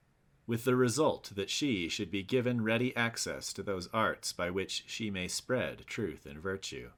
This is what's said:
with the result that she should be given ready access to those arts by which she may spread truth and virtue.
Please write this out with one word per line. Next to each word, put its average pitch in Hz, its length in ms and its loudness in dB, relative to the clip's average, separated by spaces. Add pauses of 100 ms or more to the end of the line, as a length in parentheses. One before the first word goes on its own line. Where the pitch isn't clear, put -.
(460)
with 117 180 0
the 127 120 6
result 127 600 4
that 98 140 -2
she 101 400 2
should 98 200 -2
be 98 140 -2
given 123 400 2
ready 117 320 2
access 117 560 -2
to 98 120 -8
those 92 300 -4
arts - 380 2
by 87 180 -2
which 92 380 -2
she 110 220 -4
may 92 180 -2
spread 107 600 -2
truth 92 380 -4
and 71 140 -12
virtue. 95 580 -6